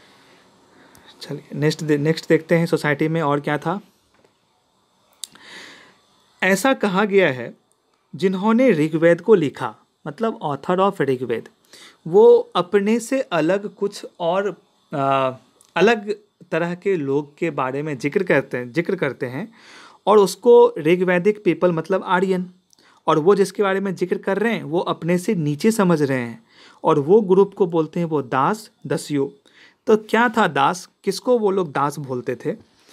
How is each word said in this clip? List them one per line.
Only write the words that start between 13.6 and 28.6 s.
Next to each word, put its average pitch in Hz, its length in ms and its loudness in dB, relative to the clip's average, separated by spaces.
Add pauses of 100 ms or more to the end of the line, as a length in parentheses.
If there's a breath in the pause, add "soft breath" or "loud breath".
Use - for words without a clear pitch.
कुछ - 320 -8 (140)
और, 180 360 -2 (380)
आ, 135 380 0 (440)
अलग 208 380 2 (360)
तरह 170 240 -4
के 185 220 -4
लोग 143 420 -4
के 170 120 -4
बारे 139 320 -4
में 147 160 -8
जिक्र 190 240 -2
करते 147 340 0
हैं, 123 160 -10
जिक्र 170 240 -4
करते 135 300 -6
हैं 143 260 -12 (540 loud breath)
और 214 120 4
उसको 240 600 6
ऋग्वैदिक 180 640 0
पीपल 175 280 2
मतलब 165 320 -2
आर्यन, 185 460 -2 (560 soft breath)
और 156 120 2
वो 175 160 4
जिसके 190 280 0
बारे 196 180 0
में 196 140 -4
जिक्र 190 240 -4
कर 196 200 -4
रहे 226 140 -2
हैं 160 100 -6
वो 151 180 -4
अपने 175 380 -2
से 214 160 -2
नीचे 147 360 0
समझ 180 320 2
रहे 135 160 0
हैं 117 260 -10 (400 soft breath)
और 160 140 2
वो 170 220 4
ग्रुप 190 340 2
को 190 120 0
बोलते 165 340 -4
हैं 170 60 -2
वो 151 160 -2
दास, 143 480 -2 (160)